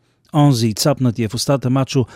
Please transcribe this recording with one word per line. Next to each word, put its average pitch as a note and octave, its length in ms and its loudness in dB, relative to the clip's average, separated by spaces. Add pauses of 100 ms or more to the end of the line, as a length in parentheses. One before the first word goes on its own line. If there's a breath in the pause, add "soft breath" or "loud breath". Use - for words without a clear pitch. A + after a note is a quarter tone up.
(340)
Онзи B2+ 400 2
цапнатия B2 560 -2
в - 40 -20
устата B2 360 -2
мачо C3 360 0 (100)